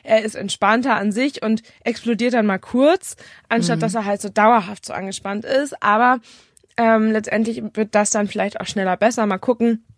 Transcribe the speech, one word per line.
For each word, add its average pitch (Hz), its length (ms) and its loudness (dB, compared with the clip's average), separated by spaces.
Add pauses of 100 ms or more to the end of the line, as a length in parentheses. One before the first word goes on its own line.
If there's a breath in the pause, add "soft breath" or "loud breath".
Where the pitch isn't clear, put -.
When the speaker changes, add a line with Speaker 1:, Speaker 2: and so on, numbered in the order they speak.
Speaker 1:
er 220 220 2
ist 220 100 -6
entspannter 220 600 0
an 202 180 -2
sich 262 280 -2
und 220 200 0 (240 soft breath)
explodiert 233 480 -2
dann 220 140 2
mal 190 120 0
kurz, 294 560 0 (320 loud breath)
anstatt - 300 0
Speaker 2:
Mhm. - 40 -2
Speaker 1:
dass 220 140 -2
er 220 80 -4
halt 202 160 -2
so 208 80 -10
dauerhaft 208 580 2
so - 80 -12
angespannt 196 520 -8
ist. 277 360 -2
Aber, 240 380 4 (560 soft breath)
ähm, 220 360 2
letztendlich 220 520 -2 (120)
wird 214 200 -4
das 208 140 2
dann 208 180 -2
vielleicht 196 320 -4
auch 185 80 -8
schneller 190 300 -2
besser. 226 280 0
Mal 196 120 -2
gucken. 233 480 0 (120)